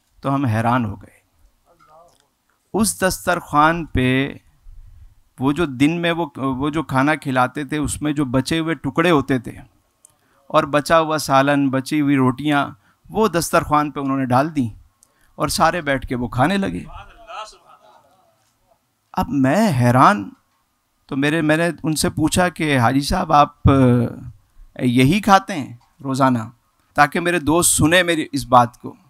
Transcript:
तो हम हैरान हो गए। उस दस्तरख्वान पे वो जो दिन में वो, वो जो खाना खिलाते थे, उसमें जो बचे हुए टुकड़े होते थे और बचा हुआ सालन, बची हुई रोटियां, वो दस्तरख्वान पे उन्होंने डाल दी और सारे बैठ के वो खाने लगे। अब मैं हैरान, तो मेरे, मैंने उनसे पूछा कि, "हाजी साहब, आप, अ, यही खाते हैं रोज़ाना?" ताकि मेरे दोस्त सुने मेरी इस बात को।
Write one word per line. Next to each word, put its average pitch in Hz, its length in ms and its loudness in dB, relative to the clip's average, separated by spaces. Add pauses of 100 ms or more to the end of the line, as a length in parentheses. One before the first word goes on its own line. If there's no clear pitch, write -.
(240)
तो 139 60 -4
हम 139 160 -2
हैरान 117 400 0
हो 98 100 -8
गए। - 260 -20 (1500)
उस 196 300 -2
दस्तरख्वान 165 840 0
पे 131 540 -2 (1000)
वो 139 120 2
जो 170 120 -2
दिन 143 340 0
में 170 120 0
वो, 165 260 -4
वो 135 320 -4
जो 156 140 -2
खाना 139 320 0
खिलाते 131 500 -2
थे, 151 120 -6
उसमें 147 380 -4
जो 147 100 -2
बचे 131 320 -2
हुए 160 180 -4
टुकड़े 165 340 -2
होते 143 300 2
थे - 220 -14 (880)
और 156 160 2
बचा 147 320 2
हुआ 156 200 0
सालन, 139 520 2
बची 131 300 -2
हुई 143 160 2
रोटियां, 135 560 0 (400)
वो 208 180 2
दस्तरख्वान 151 600 0
पे 151 80 -10
उन्होंने 135 260 -2
डाल 131 240 2
दी 123 240 -4 (640)
और 151 120 -2
सारे 170 320 0
बैठ 139 240 -4
के 135 100 -6
वो 120 120 -4
खाने 135 300 0
लगे। 175 300 -6 (2250)
अब 185 120 -2
मैं 147 420 2
हैरान, 131 600 4 (800)
तो 127 60 -8
मेरे, 151 260 0
मैंने 156 320 2 (100)
उनसे 160 260 -2
पूछा 175 400 0
कि, 156 260 -2
"हाजी 127 260 2
साहब, 180 300 -2
आप, 147 300 2 (1160)
अ, - 40 -6
यही 131 380 2
खाते 190 320 2
हैं 120 260 -10 (220)
रोज़ाना?" 131 520 -2 (420)
ताकि 147 240 2
मेरे 175 200 0
दोस्त 156 320 2
सुने 165 320 4
मेरी 165 300 -2
इस 131 100 -6
बात 120 320 4
को। - 220 -18 (120)